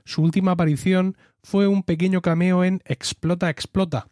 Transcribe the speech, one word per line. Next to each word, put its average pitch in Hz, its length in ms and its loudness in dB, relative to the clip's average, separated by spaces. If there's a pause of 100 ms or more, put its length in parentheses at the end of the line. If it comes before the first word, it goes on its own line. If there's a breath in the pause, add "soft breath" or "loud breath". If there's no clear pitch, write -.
Su - 180 -2
última 185 300 2
aparición 185 640 0 (260 soft breath)
fue 196 240 0
un 196 160 2
pequeño 180 380 0
cameo 180 420 2
en 185 220 -2
Explota, 170 680 -4
Explota, 160 600 -4